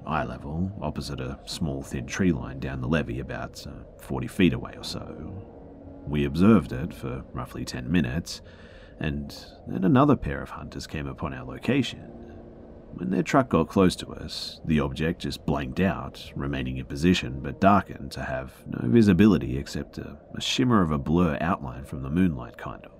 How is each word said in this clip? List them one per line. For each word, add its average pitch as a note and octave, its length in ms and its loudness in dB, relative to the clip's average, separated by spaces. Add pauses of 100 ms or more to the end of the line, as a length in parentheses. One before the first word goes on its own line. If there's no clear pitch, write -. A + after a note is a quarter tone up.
eye D2 180 0
level, C#2+ 460 -4 (100)
opposite C#2+ 380 -6
a C2 260 -8
small C#2 380 -4
thin C2 240 -8
tree F2+ 240 2
line B1+ 300 -2
down C2+ 200 -6
the B1 60 -6
levee C#2 320 0
about, C2 480 -10
uh, D2 40 -12 (280)
forty C2 300 -6
feet F2+ 240 4
away - 240 -8
or - 80 -14
so. - 1200 -12
We C#2+ 180 0
observed D#2 480 6
it C2 220 -6
for B1+ 380 -10
roughly B2 320 -10
ten B2 260 -8
minutes, F2+ 500 0 (600)
and C#2+ 340 -6 (320)
then - 160 -4
another C3+ 320 6
pair C#2 260 -4
of C2 100 -12
hunters C2+ 360 -12
came C#2+ 220 -8
upon C2+ 260 -8
our B1+ 100 -12
location. - 680 -2 (840)
When - 160 -6
their - 140 2
truck C3+ 240 2
got E2 200 4
close F#2 280 6
to - 160 -10
us, - 540 -10
the D#2 120 4
object C#2+ 440 -2
just C#2+ 220 -8
blanked C#2 360 -2
out, E2+ 560 -2
remaining C2+ 400 -4
in C2 80 -8
position C#2 560 2
but C2 200 -8
darkened F#2+ 520 4
to - 100 -10
have C2 300 -8 (140)
no - 220 -4
visibility G2+ 680 8
except - 400 -8
a, D2 200 -12 (180)
a - 40 -8
shimmer B2 420 4
of D#2 100 2
a D2 60 2
blur D#2 420 2
outline C2+ 460 -4
from C2+ 160 -10
the C2+ 80 -8
moonlight, D#2 460 0
kind G#1+ 280 -12
of. - 160 -20